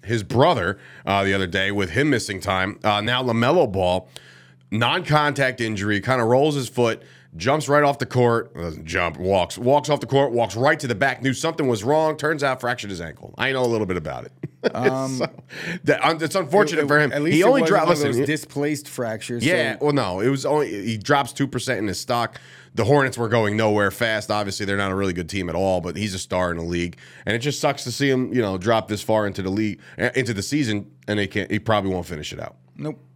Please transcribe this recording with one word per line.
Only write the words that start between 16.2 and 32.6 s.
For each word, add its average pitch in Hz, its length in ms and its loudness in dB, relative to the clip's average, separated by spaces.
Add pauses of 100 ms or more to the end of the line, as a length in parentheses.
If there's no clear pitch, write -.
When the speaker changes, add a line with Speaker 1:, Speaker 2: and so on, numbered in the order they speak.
Speaker 1:
it's 160 140 -4
unfortunate 160 520 2
Speaker 2:
it, - 20 -4
Speaker 1:
for 147 100 4
him. 143 140 2
Speaker 2:
at 147 100 -2
least 165 140 2
Speaker 1:
He 170 60 6
Speaker 2:
it - 20 4
Speaker 1:
only 262 160 6
Speaker 2:
wasn't 160 160 2
Speaker 1:
dropped, 160 100 4
Speaker 2:
one 175 60 4
of 156 80 2
Speaker 1:
listen, 143 120 2
Speaker 2:
those 117 80 0
Speaker 1:
he 143 60 2
Speaker 2:
displaced 147 600 -4
fractures, 117 580 -6
Speaker 1:
Yeah, 156 320 0
Speaker 2:
so 135 60 -2
Speaker 1:
well, 147 100 2
no, 98 260 0
it 117 100 2
was 139 140 -2
only, 123 400 0
he 110 140 -2
drops 139 340 0
two 143 140 -2
percent 127 320 -4
in 107 80 -2
his 95 140 -4
stock. 120 400 -4 (340)
The 113 100 2
Hornets 135 320 4
were 117 120 -2
going 107 280 2
nowhere 104 360 4
fast. 110 400 -2
Obviously, 104 340 -2
they're 98 100 0
not 98 140 0
a 95 60 -2
really 98 160 0
good 85 160 -6
team 90 200 -4
at 82 60 -6
all, 92 260 0
but 82 160 -8
he's 101 160 -4
a 92 60 -8
star 90 320 -2
in 82 60 -4
the 85 80 -6
league, 87 320 -4 (280)
and 104 120 -2
it - 20 -2
just 135 220 -4
sucks 143 240 -2
to 123 80 -8
see 139 180 0
him, 127 220 0
you 123 100 0
know, 95 160 0
drop 110 300 2
this 104 120 -4
far 107 280 0
into 98 140 -6
the 92 80 -4
league, 104 300 -2 (160)
eh, 117 200 0
into 120 180 -2
the 98 80 -4
season, 110 480 -2 (160)
and 104 140 0
they 98 80 0
can't, - 240 -4
he 107 80 0
probably 101 320 0
won't 87 140 -4
finish 76 260 -10
it - 80 -10
out. - 160 -12 (200)